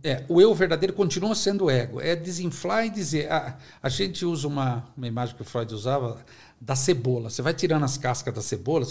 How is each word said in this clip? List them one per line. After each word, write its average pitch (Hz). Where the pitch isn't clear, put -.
É, 135
o 170
eu 214
verdadeiro 165
continua 196
sendo 202
o 151
ego. 123
É 160
desinflar 180
e 220
dizer, 156
a, 156
a 135
gente 180
usa 160
uma, 131
uma 127
imagem 117
que -
o -
Freud 113
usava 120
da 123
cebola. 127
Você 107
vai 151
tirando 160
as 135
cascas 127
da -
cebola. 117